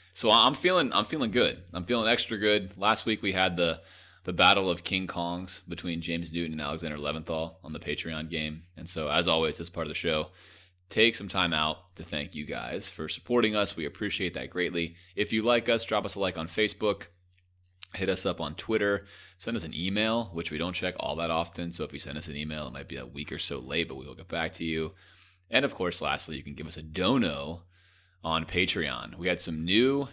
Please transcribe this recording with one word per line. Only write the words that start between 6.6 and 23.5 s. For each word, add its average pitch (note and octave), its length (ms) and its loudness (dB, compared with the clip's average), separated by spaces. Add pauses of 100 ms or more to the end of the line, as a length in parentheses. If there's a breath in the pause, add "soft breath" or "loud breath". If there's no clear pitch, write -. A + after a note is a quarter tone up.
Alexander D#2 360 -4
Leventhal D#2+ 560 -4 (100)
on C#2+ 80 -12
the D2+ 80 -8
Patreon D#2 500 -6
game. D#2 340 -4 (120)
And D2 140 -10
so, D#2 180 -4
as D#2+ 180 2
always, D#2+ 320 2
this E2 120 -8
part D#2+ 180 -4
of - 20 -8
the D2 60 -8
show, D#2 360 0 (580 loud breath)
take A2+ 260 4
some G2+ 140 -4
time F2+ 240 2
out D#2 420 -2
to - 80 -12
thank D2 320 -6
you D2+ 100 -6
guys B1+ 440 -6
for - 180 -8
supporting A2+ 480 2
us. G#2 220 2
We D#2 80 -4
appreciate F2+ 480 -2
that C2+ 160 -6
greatly. E2+ 480 -2 (180 loud breath)
If G#2 160 0
you A2 120 2
like A#2+ 260 4
us, A#2 160 2
drop G#2 180 2
us G2+ 120 -2
a G2 40 -6
like F#2 180 0
on D#2+ 100 -6
Facebook. G#2+ 560 0 (920)
Hit F#2 140 0
us F#2 160 2
up F2 160 0
on D2+ 140 -4
Twitter. G2+ 500 0 (320 loud breath)
Send A2+ 180 -6
us G2+ 80 0
an D#2+ 100 -6
email, G#2+ 600 0
which E2+ 180 -4
we D#2 60 -4
don't F2 160 -2
check F2+ 260 -2
all D2+ 160 -2
that E2 160 0
often. E2+ 400 -2
So D#2+ 140 -4
if - 80 -12
you C#2+ 60 -10
send D2 180 -8
us D2+ 100 -6
an D2 80 -8
email, D2+ 320 -6
it B1 60 -10
might C2+ 160 -12
be C2+ 80 -8
a B1+ 80 -10
week C2+ 260 -10
or - 80 -6
so C#2 200 -4